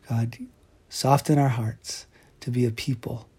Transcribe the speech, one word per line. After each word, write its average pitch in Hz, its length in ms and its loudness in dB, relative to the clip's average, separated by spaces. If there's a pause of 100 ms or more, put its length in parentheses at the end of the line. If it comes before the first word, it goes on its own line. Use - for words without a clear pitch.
God, 117 300 -2 (520)
soften 143 500 4
our 139 100 4
hearts 113 560 -4 (360)
to 123 100 -6
be 123 140 2
a 113 60 2
people 120 560 -6 (120)